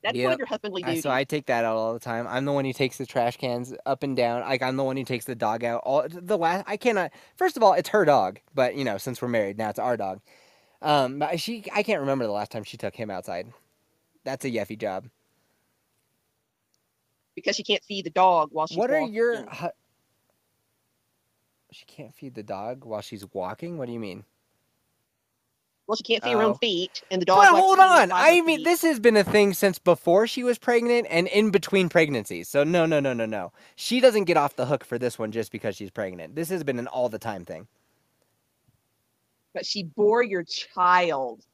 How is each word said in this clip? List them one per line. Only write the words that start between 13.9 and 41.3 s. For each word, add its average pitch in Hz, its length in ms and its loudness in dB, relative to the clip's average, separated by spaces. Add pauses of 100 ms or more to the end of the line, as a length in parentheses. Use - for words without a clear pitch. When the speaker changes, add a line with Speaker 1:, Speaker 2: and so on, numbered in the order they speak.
Speaker 2:
That's 131 200 -8
a 135 60 -4
Yeffy 107 260 -6
job. 107 300 -6 (2250)
Speaker 1:
Because - 200 -4
she 208 80 -10
can't 202 200 -2
see 196 180 -10
the 170 80 -10
dog 170 420 4
while 156 160 -4
she's 165 100 -8
Speaker 2:
What 247 140 0
are 302 80 2
Speaker 1:
walking. 247 160 -4
Speaker 2:
your 233 340 -2
hu-, - 200 -8 (2000)
she - 140 -20
can't - 280 -20
feed 131 220 -18
the 110 80 -12
dog 107 400 -10
while 110 160 -8
she's 101 320 -14
walking? 98 460 -8
What 135 100 -8
do 120 60 -10
you 117 80 -10
mean? 101 240 -12 (1600)
Speaker 1:
Well, 214 100 -2
she 220 60 -12
can't 226 200 -2
see 240 80 -2
her 220 100 2
own 220 100 2
Speaker 2:
Oh. - 40 -2
Speaker 1:
feet, 185 460 -4 (100)
and 185 100 -2
the - 40 -4
dog - 140 6
Speaker 2:
But 392 140 10
Speaker 1:
likes 330 120 6
Speaker 2:
hold 381 120 6
Speaker 1:
to 381 60 10
be 370 60 10
Speaker 2:
on. 277 200 8
Speaker 1:
by 185 60 0
her 180 80 2 (140)
Speaker 2:
I 349 40 6
mean, 330 160 2
Speaker 1:
feet. - 80 -8
Speaker 2:
this 339 180 2
has 311 180 2
been 226 160 6
a 202 60 6
thing 202 300 4
since 196 260 0
before 180 480 4
she 247 160 -8
was 247 140 0
pregnant 240 520 2
and 175 180 2
in 208 240 2
between 185 380 0
pregnancies. 120 580 0
So 143 160 2
no, 170 220 2
no, 160 160 2
no, 135 120 0
no, 117 120 -2
no. 101 260 -8 (240)
She - 240 -4
doesn't 214 260 6
get 165 120 2
off 143 180 0
the 123 120 -2
hook 135 180 -4
for 120 120 -8
this 123 220 -4
one 110 140 -6
just 110 180 -6
because 104 240 -8
she's 98 160 -14
pregnant. 90 440 -10
This 160 140 -6
has 175 140 -4
been 135 160 -4
an 120 80 -8
all 123 220 -2
the 107 100 -10
time 101 260 -8
thing. 87 220 -14 (1900)
Speaker 1:
But - 120 -10
she 202 180 -8
bore 214 400 2
your 190 200 -2
child. 165 1000 0 (100)